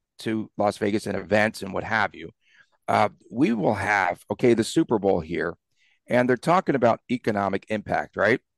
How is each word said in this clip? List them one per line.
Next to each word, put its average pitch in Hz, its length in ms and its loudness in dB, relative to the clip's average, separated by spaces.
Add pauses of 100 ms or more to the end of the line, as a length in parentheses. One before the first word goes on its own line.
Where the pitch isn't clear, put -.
(180)
to 110 400 -6
Las 104 200 0
Vegas 107 300 -2
and 101 100 -4
events 104 440 0
and 95 120 -10
what 92 100 -4
have 104 320 -2
you, 80 140 -14 (580)
uh, 110 220 4 (200)
we 151 220 0
will 175 220 0
have, 95 580 0
okay, 117 220 4
the 110 100 2
Super 143 340 0
Bowl 95 220 2
here, 80 380 -6 (500)
and 123 220 2
they're 123 80 2
talking 170 360 0
about 117 280 2 (100)
economic 101 560 -2
impact, 101 480 -4
right? 104 240 2 (180)